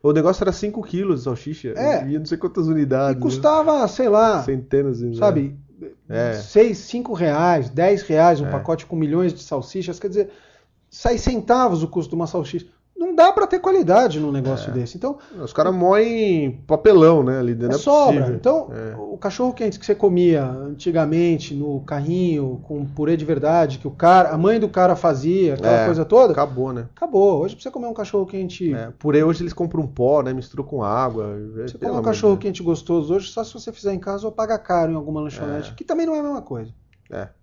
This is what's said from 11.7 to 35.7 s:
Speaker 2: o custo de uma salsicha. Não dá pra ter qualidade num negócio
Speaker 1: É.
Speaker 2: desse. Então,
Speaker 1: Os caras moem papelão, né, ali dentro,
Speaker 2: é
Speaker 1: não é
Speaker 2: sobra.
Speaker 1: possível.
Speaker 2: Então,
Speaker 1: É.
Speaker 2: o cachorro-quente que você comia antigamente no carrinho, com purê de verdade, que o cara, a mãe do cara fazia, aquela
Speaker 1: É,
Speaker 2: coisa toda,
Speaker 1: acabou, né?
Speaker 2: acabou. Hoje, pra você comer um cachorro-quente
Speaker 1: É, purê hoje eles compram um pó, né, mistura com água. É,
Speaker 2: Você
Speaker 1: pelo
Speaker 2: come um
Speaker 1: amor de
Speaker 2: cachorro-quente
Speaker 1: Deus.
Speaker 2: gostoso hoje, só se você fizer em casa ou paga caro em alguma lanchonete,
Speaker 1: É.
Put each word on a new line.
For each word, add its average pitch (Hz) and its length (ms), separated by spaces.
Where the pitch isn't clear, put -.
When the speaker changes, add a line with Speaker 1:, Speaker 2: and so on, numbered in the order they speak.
Speaker 2:
o 160 40
custo 165 220
de 165 60
uma 165 100
salsicha. 160 400
Não 349 160
dá 339 160
pra 392 140
ter 370 140
qualidade 220 600
num 147 120
negócio 127 400
Speaker 1:
É. - 20
Speaker 2:
desse. 123 240
Então, 277 220
Speaker 1:
Os 123 140
caras 180 200
moem 190 920
papelão, 175 560
né, 131 160
ali 120 160
dentro, 117 140
Speaker 2:
é - 20
Speaker 1:
não 135 60
é - 20
Speaker 2:
sobra. 285 380
Speaker 1:
possível. 127 200
Speaker 2:
Então, 294 380
Speaker 1:
É. 110 240
Speaker 2:
o 104 220
cachorro-quente 240 600
que - 60
você 208 80
comia 180 500
antigamente 151 1120
no 143 280
carrinho, 147 840
com 147 240
purê 151 280
de 156 80
verdade, 151 540
que - 100
o - 40
cara, 175 400
a 156 60
mãe 208 220
do 208 80
cara 180 280
fazia, 160 580
aquela 117 300
Speaker 1:
É, - 20
Speaker 2:
coisa 160 200
toda, 226 280
Speaker 1:
acabou, 131 400
né? 120 220
Speaker 2:
acabou. 202 460
Hoje, 196 140
pra - 60
você 262 80
comer 247 180
um 226 60
cachorro-quente 190 800
Speaker 1:
É, 117 240
purê 147 260
hoje 175 200
eles 170 100
compram 165 300
um 131 40
pó, 135 360
né, 131 100
mistura 131 300
com 135 200
água. 110 520
É, 120 100
Speaker 2:
Você 120 100
Speaker 1:
pelo - 20
Speaker 2:
come - 60
um 240 40
Speaker 1:
amor 247 120
de 226 60
Speaker 2:
cachorro-quente 202 560
Speaker 1:
Deus. - 20
Speaker 2:
gostoso 165 340
hoje, 190 160
só 226 140
se 220 100
você 226 180
fizer 196 220
em 180 60
casa 196 260
ou 214 60
paga 220 260
caro 170 340
em 160 40
alguma 151 260
lanchonete, 147 480
Speaker 1:
É. - 60